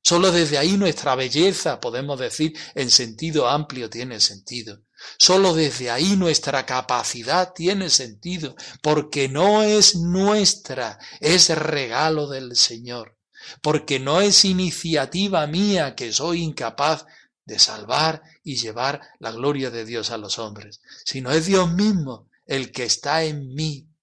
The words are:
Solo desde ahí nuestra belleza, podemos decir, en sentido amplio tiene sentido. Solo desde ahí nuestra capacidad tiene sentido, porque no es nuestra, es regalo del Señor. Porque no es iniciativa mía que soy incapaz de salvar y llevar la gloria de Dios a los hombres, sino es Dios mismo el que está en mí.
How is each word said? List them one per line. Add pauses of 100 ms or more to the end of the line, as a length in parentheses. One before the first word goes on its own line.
Solo
desde
ahí
nuestra
belleza,
podemos
decir, (180)
en
sentido
amplio
tiene
sentido. (380)
Solo
desde
ahí
nuestra
capacidad
tiene
sentido, (240)
porque
no
es
nuestra, (220)
es
regalo
del
Señor. (420)
Porque
no
es
iniciativa
mía
que
soy
incapaz (400)
de
salvar (200)
y
llevar (160)
la
gloria
de
Dios
a
los
hombres, (240)
sino
es
Dios
mismo (160)
el
que
está
en
mí. (180)